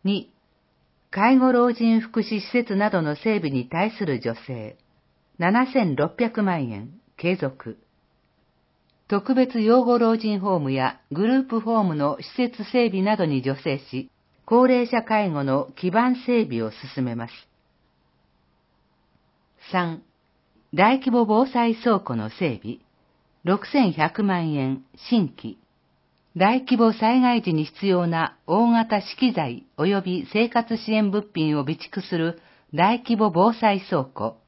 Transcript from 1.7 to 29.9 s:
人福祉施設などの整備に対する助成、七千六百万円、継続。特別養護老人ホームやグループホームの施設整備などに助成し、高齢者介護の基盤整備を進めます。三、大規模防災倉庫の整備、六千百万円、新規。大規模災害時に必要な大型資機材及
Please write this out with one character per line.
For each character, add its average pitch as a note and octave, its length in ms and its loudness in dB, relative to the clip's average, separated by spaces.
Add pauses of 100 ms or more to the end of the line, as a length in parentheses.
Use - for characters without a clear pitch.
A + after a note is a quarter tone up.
人 A3+ 300 2
福 A3+ 180 -4
祉 G#3 220 -4
施 - 100 -14
設 A#3+ 240 -2
な G#3 140 2
ど F#3+ 120 0
の D3 140 -2
整 G#3+ 220 -2
備 E3 120 -2
に B2+ 200 -4
対 G3 220 -2
す G#3 140 -6
る C3 160 -2
助 A#2 240 -4
成、 A2+ 320 -12 (600)
七 A3+ 340 0
千 F#3 240 0
六 D3 260 -2
百 A3+ 220 -2
万 D#3+ 260 -2
円、 G#2+ 200 -10 (260)
継 F3+ 220 -2
続。 C3 400 -8 (1300)
特 G3+ 240 0
別 B3+ 240 0
養 A#3 240 4
護 A#3+ 160 2
老 A3+ 160 4
人 G#3+ 240 -4
ホ F#3+ 160 -2
ー E3 40 -2
ム C3+ 120 -2
や C3 300 -2 (100)
グ F3+ 160 0
ル B3+ 140 2
ー - 20 -4
プ A3+ 160 -4
ホ A3 220 0
ー - 20 0
ム E3 120 -2
の D3 260 -2
施 B3 280 -4
設 A3 220 -12
整 A#3+ 160 2
備 F#3+ 140 -2
な G#3+ 160 0
ど F#3+ 80 0
に C#3 180 -2
助 C3+ 180 -4
成 C#3 160 -2 (120)
し、 C3 200 -8 (360)
高 B3 220 4
齢 B3 200 2
者 A#3 160 -2
介 G#3+ 260 0
護 C#3+ 140 -2
の C3+ 320 0
基 F3+ 160 -4
盤 B3 240 2 (100)
整 A#3+ 200 2
備 A#2 160 -4
を A2 100 -4 (240)
進 C3 80 -2
め A#2+ 100 -4
ま A#2 140 -8
す。 - 60 -18 (2250)
三、 F3 320 -4 (720)
大 A3+ 260 4
規 C4 120 -2
模 A#3+ 140 4
防 G#3+ 200 4
災 A#3 300 0
倉 A#3+ 240 0
庫 C3+ 160 -6
の A2 140 -4
整 C3+ 320 -4
備、 A#2 160 -10 (680)
六 F#3+ 240 -2
千 A#3+ 240 2
百 D#3+ 320 -2
万 F3 300 0
円、 C3 320 -4 (240)
新 G3+ 260 2
規。 A2 220 -14 (800)
大 A3 240 2
規 B3+ 160 0
模 A3+ 160 4
災 A3+ 260 2
害 A#3+ 220 2
時 F3 120 -2
に D#3 120 0
必 - 220 -6
要 F3+ 200 2
な E3 300 -4 (100)
大 A3 200 2
型 A3+ 340 2
資 - 160 -16
機 B3 160 2
材 B2+ 320 -4 (120)
及 F#3+ 240 2